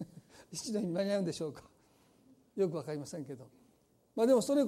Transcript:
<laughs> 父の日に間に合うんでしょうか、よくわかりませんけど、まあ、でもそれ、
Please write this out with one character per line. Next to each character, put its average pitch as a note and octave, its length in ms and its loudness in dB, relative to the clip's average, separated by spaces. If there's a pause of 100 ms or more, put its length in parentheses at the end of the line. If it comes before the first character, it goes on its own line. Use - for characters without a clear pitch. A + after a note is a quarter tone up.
<laughs> - 480 -20
父 G3 200 -8
の G#3 80 0
日 G3+ 60 -2
に E3+ 60 -4
間 F#3+ 120 0
に G3+ 80 0
合 G3+ 60 2
う G3 40 0
ん - 20 -2
で E3 80 -2
し - 100 -8
ょ D#3 60 -4
う C#3 40 -8
か、 - 100 -16 (920)
よ G3 120 2
く D#3+ 80 -4
わ C#3+ 80 -6
か C#3+ 80 -8
り D3+ 60 -4
ま C#3+ 80 -10
せ F3 120 -10
ん C#3+ 60 -8
け C3+ 100 -12
ど、 B2+ 140 -16 (680)
ま A3 80 4
あ、 - 20 6
で C4+ 80 8
も A#3 60 8
そ C#4 140 0
れ、 C#4+ 140 6